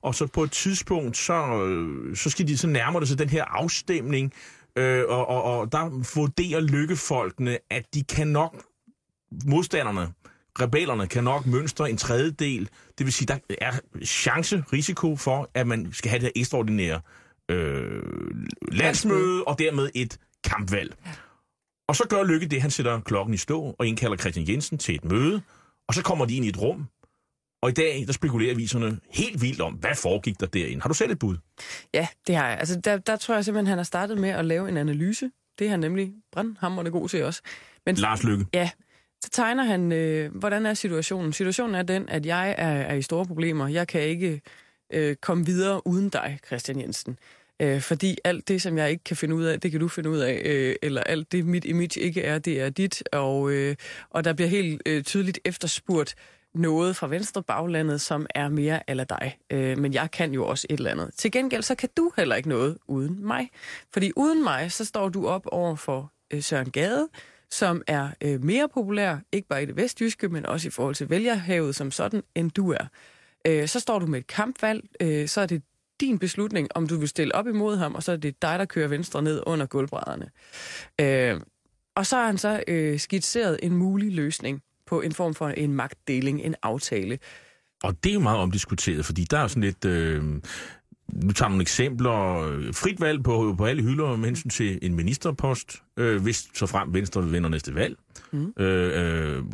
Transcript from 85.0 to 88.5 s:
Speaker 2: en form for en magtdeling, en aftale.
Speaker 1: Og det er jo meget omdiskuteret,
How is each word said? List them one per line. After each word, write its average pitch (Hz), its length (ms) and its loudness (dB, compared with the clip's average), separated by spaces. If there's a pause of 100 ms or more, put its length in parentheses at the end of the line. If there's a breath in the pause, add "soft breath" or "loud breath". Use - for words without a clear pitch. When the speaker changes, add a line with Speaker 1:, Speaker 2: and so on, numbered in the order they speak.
Speaker 2:
en 160 120 -2
form 170 200 0
for 151 160 -2
en 143 240 0
magtdeling, 139 680 -2
en - 220 -2
aftale. 110 560 -2 (640 loud breath)
Speaker 1:
Og 90 200 -2
det 185 60 4
er - 40 2
jo 208 60 2
meget 110 200 4
omdiskuteret, 90 680 0